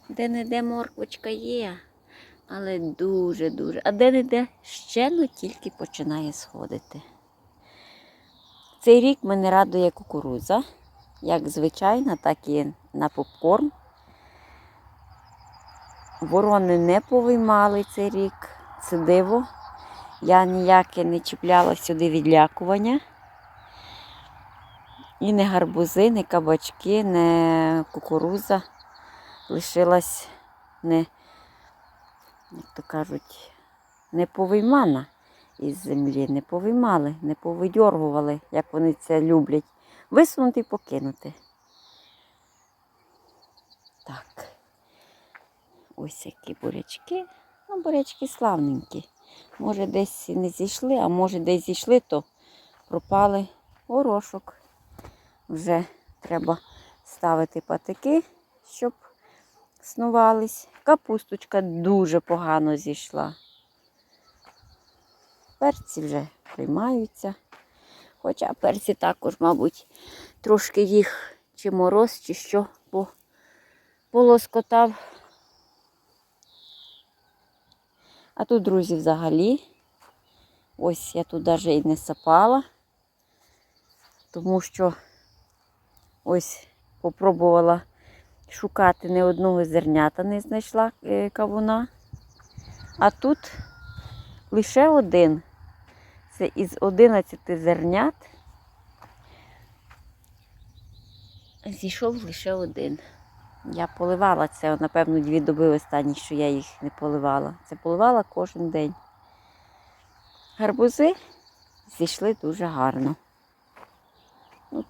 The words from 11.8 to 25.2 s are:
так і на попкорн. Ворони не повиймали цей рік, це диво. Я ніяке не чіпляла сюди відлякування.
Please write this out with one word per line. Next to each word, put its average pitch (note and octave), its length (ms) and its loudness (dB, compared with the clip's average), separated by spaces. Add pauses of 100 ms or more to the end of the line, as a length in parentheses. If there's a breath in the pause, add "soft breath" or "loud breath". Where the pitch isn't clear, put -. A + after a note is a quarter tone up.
так - 320 -4
і D3 180 -2 (260)
на D3 160 -2
попкорн. F#3 640 0 (2500 soft breath)
Ворони F#3 580 4
не F3 220 4
повиймали A3 840 2 (100)
цей G3+ 160 -2
рік, G3 380 -4 (340)
це F3 160 -4
диво. F#3 480 2 (760 loud breath)
Я F#3 220 6
ніяке F#3 600 4
не E3+ 160 -2
чіпляла F3+ 560 2
сюди E3 340 -2
відлякування. F3 920 2 (2250 loud breath)